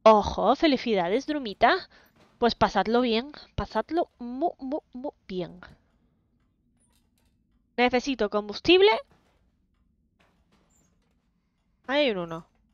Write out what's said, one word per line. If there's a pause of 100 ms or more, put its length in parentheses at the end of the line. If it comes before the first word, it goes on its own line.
¡Ojo!
¡Felicidades,
Drumita! (500)
Pues
pasadlo
bien. (240)
Pasadlo
mu,
mu, (140)
mu (160)
bien. (2250)
Necesito
combustible. (3000)
Ahí
hay
un
uno. (260)